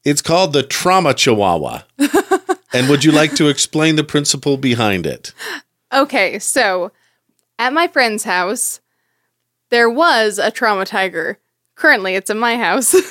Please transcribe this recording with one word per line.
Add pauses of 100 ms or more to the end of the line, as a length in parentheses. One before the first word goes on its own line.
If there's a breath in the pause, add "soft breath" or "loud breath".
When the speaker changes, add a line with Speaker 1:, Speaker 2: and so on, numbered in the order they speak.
Speaker 1:
It's
called
the
Trauma
Chihuahua. (160)
Speaker 2:
<laughs>
Speaker 1:
And
would
you
like
to
explain
the
principle
behind
it? (640 loud breath)
Speaker 2:
Okay,
so (680)
at
my
friend's
house, (880)
there
was
a
trauma
tiger. (380)
Currently,
it's
in
my
house. (180)